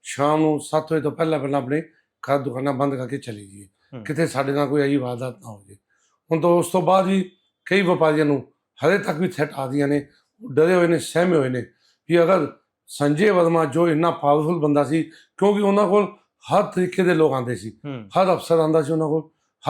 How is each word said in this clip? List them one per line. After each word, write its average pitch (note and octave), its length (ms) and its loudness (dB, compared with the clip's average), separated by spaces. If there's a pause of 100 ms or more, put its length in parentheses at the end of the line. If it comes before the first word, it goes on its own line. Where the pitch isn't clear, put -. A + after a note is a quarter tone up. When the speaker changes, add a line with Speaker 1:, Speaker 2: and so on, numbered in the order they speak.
Speaker 1:
ਸ਼ਾਮ D3 380 0
ਨੂੰ D3+ 200 0
ਸੱਤ D#3 320 -4
ਵਜੇ D#3 100 0
ਤੋਂ D3 100 -4
ਪਹਿਲਾਂ D#3+ 260 -2
ਪਹਿਲਾਂ C#3 240 -4
ਆਪਣੇ C#3 180 -4 (260)
ਘਰ - 320 -4
ਦੁਕਾਨਾਂ C3+ 340 -4
ਬੰਦ C#3 220 -2
ਕਰਕੇ B2+ 240 -8
ਚਲੇ G#2 280 -14
ਜਾਈਏ, G2+ 220 -20 (260)
Speaker 2:
ਹੂੰ। A2+ 100 -14
Speaker 1:
ਕਿਤੇ D3+ 220 -2
ਸਾਡੇ C#3 260 -2
ਨਾਲ C#3+ 140 0
ਕੋਈ C#3+ 160 0
ਅਜਿਹੀ C#3+ 140 0
ਵਾਰਦਾਤ B2 380 -6
ਨਾ A#2 160 -18
ਹੋ G2+ 180 -18
ਜਾਏ। G2+ 80 -20 (540)
ਹੁਣ D#3+ 100 0
ਤੋਂ F3 180 4
ਉਸ E3+ 80 0
ਤੋਂ F#3 160 0
ਬਾਅਦ F#3 240 4
ਵੀ F#3+ 240 0 (340)
ਕਈ G3 180 2
ਵਪਾਰੀਆਂ D#3+ 420 2
ਨੂੰ C#3 280 -2 (320)
ਹਲੇ F#3 140 4
ਤੱਕ D#3 200 -4
ਵੀ F3+ 100 -2
ਥ੍ਰੈਟ D3+ 260 -4
ਆ C3+ 120 -6
ਰਹੀਆਂ C#3+ 220 -2
ਨੇ, C#3+ 180 0 (380)
ਉਹ B3 60 -16
ਡਰੇ D#3+ 240 2
ਹੋਏ F3 120 4
ਨੇ, E3 120 2
ਸਹਿਮੇ F3 380 0
ਹੋਏ C3+ 120 0
ਨੇ B2+ 140 -6 (440)
ਕਿ E3+ 160 2
ਅਗਰ E3 260 2 (380)
ਸੰਜੇ D3+ 440 0
ਵਰਮਾ E3 340 2
ਜੋ D#3+ 240 0
ਇੰਨਾ E3 220 2
ਪਾਵਰਫੁਲ D3+ 480 0
ਬੰਦਾ D3 260 2
ਸੀ, D3+ 180 -2 (340)
ਕਿਉਂਕਿ G3+ 260 2
ਉਹਨਾਂ G3 260 2
ਕੋਲ G3 280 2 (220)
ਹਰ F#3+ 240 0
ਤਰੀਕੇ F3+ 400 -2
ਦੇ F3 120 4
ਲੋਕ D#3 180 4
ਆਉਂਦੇ B2 240 -4
ਸੀ, G#2+ 280 -14
Speaker 2:
ਹੂੰ। B2 240 -12
Speaker 1:
ਹਰ F#3 240 2
ਅਫਸਰ E3 260 0
ਆਉਂਦਾ D#3+ 240 2
ਸੀ C#3 100 -4
ਉਹਨਾਂ D#3+ 160 -2
ਕੋਲ, D#3 220 -4 (400)